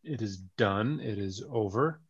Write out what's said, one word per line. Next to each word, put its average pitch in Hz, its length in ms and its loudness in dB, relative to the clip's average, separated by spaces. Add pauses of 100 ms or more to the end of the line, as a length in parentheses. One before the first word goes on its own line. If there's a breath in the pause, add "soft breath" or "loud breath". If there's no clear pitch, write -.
It 127 180 -4
is 98 140 -4
done. 104 640 2
It 104 180 -4
is 98 320 -4
over. 120 600 2